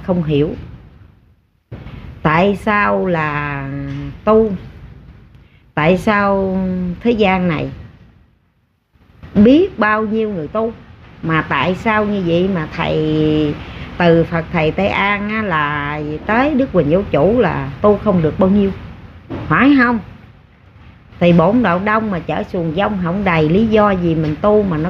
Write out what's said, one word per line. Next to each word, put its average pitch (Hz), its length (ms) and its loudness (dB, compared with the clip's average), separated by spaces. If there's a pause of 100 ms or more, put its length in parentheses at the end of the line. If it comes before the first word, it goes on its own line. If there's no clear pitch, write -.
không 180 200 -2
hiểu? 151 280 0 (1700)
Tại 175 340 2
sao 202 500 0
là 147 640 -2 (540)
tu? 220 280 2 (1200)
Tại 165 240 2
sao 196 600 0 (460)
thế 233 80 2
gian 190 360 2
này 143 220 -2 (1700)
biết 269 440 6
bao 214 260 0
nhiêu 220 240 -2
người 170 180 -6
tu, 226 260 -4 (500)
mà 160 260 0
tại 160 260 0
sao 214 300 0
như 202 200 -2
vậy 175 300 2
mà 156 200 -4
thầy, 156 760 0 (440)
từ 165 260 4
Phật 165 300 -4
thầy 156 180 0
Tây 190 160 -2
An 202 420 -2
á, 220 120 -4
là 151 600 -2 (240)
tới 254 280 0
Đức 262 200 0
Huỳnh 160 180 2
Giáo 190 200 2
Chủ 175 280 4
là 143 300 0 (120)
tu 208 160 4
không 196 240 2
được 151 180 0
bao 190 100 4
nhiêu, 196 220 2 (760)
phải 233 300 4
không? 240 220 2 (1200)
Thì 175 140 4
bổn 185 300 4
đạo 180 220 0
đông 214 260 0
mà 175 80 -4
chở 160 240 -4
xuồng 165 320 -4
dông 202 280 -2
không 180 200 -2
đầy, 160 260 2
lý 208 180 2
do 208 240 4
gì 175 240 0
mình 151 260 -2
tu 208 220 4
mà 180 140 -2
nó 160 120 -2